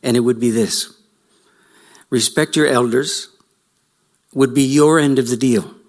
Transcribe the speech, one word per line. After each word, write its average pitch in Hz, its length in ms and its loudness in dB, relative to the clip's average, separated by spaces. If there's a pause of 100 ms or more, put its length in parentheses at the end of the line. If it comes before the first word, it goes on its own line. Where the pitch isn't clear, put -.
and 120 140 -2
it 123 40 2
would 120 180 0
be 120 120 0
this. 110 420 -4 (1160)
Respect 143 460 -2
your 151 120 2
elders 127 640 -2 (1040)
would 135 200 0
be 139 100 2
your 147 360 4
end 139 200 2
of 123 100 0
the 123 80 -2
deal. 113 360 0 (160)